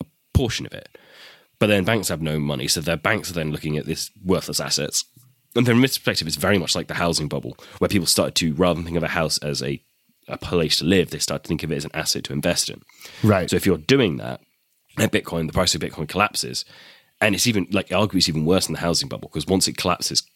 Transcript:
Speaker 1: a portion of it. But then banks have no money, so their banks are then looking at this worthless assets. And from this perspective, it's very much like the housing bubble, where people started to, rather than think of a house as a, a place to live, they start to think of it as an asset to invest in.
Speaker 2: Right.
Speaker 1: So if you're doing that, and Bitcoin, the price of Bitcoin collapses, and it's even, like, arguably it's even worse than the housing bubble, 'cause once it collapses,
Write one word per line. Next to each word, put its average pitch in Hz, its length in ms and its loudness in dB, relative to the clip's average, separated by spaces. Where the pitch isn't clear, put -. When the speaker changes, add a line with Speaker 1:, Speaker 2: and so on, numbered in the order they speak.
Speaker 1:
a - 60 -12
portion - 320 0
of - 80 -14
it. - 240 -16
But 107 100 4
then 101 160 6
banks 107 240 2
have 80 120 -2
no 78 180 0
money, 71 300 -2
so 82 140 0
their 82 160 0
banks 101 320 -2
are 87 40 -10
then 78 180 -2
looking 76 260 -4
at 71 80 -6
this - 240 -6
worthless 82 380 0
assets. - 460 -4
And 123 80 4
from 120 160 4
this 131 160 2
perspective, 95 300 -2
it's 78 100 -4
very 92 220 2
much 78 160 -2
like 85 140 -4
the 78 60 -8
housing 82 340 0
bubble, 65 280 -6
where 90 100 2
people 98 200 0
started 78 260 2
to, 80 200 0
rather 87 200 2
than 82 100 -4
think 85 120 -4
of 80 80 0
a 78 40 -2
house 80 300 0
as 69 240 -4
a, 69 180 -4
a - 100 -10
place 82 420 0
to 71 60 -2
live, 87 260 4
they 76 100 -6
start - 240 -4
to - 40 -6
think 82 140 -2
of 80 80 -4
it 73 60 -2
as 71 80 -4
an - 100 -12
asset - 300 -4
to - 80 -10
invest 76 360 0
in. - 140 -12
Speaker 2:
Right. 98 260 4
Speaker 1:
So 92 80 2
if 85 80 0
you're 87 140 4
doing 98 380 4
that, 60 240 -8
and 104 120 2
Bitcoin, 85 360 -2
the 78 60 -6
price 92 220 2
of 80 60 -4
Bitcoin 80 280 -6
collapses, 90 560 -2
and 104 160 4
it's 90 100 0
even, 104 240 2
like, 95 180 0
arguably 98 280 2
it's 87 120 4
even 78 160 0
worse 87 220 4
than 78 80 -6
the 71 60 -8
housing 82 280 0
bubble, - 200 -10
'cause 76 180 -6
once 90 220 2
it - 80 -6
collapses, - 460 -2